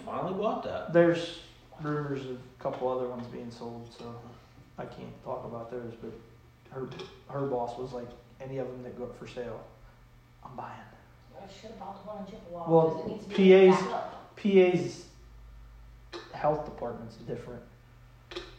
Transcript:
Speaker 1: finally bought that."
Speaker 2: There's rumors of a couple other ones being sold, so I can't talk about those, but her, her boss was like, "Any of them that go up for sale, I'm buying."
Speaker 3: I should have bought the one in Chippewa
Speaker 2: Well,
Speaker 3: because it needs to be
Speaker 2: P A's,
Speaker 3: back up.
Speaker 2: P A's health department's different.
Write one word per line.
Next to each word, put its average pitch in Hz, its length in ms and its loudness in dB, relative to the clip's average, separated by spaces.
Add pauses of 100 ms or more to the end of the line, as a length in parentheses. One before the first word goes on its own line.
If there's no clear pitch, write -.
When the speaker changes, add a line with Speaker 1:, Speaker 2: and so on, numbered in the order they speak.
Speaker 1:
finally - 280 -4
bought 202 300 -2
that." - 280 -6
Speaker 2:
There's 170 480 4 (420)
rumors 143 440 -4
of 127 100 -8
a - 260 -18
couple 127 260 -2
other 127 200 -2
ones 120 200 -8
being 120 220 -12
sold, 117 380 -12 (100)
so 120 160 -12 (640)
I 135 60 -10
can't 123 400 -16
talk 123 200 -8
about 117 260 -12
those, 117 300 -10
but 110 120 -12 (580)
her, 131 180 -8 (400)
her 139 180 -4
boss 120 300 -4
was 127 160 -10
like, 120 160 -10 (320)
"Any 135 180 -8
of 123 100 -4
them 127 160 -12
that - 120 -14
go 120 80 -8
up - 140 -12
for 120 80 -14
sale, 117 340 -10 (840)
I'm 127 100 -18
buying." - 160 -12 (640)
Speaker 3:
I 196 160 -18
should 214 180 -18
have - 100 -16
bought 196 240 -14
the 208 60 -12
one 196 140 -10
in - 60 -14
Chippewa 170 400 -8
Speaker 2:
Well, 160 200 10
Speaker 3:
because - 140 -4
it - 100 -6
needs - 100 -10
to - 60 -14
be - 40 -6
Speaker 2:
P 190 200 12
A's, 190 200 12
Speaker 3:
back - 180 0
up. - 440 -8
Speaker 2:
P 196 240 6
A's 175 460 4 (1300)
health 151 320 0
department's 117 500 -10
different. 120 460 -12 (960)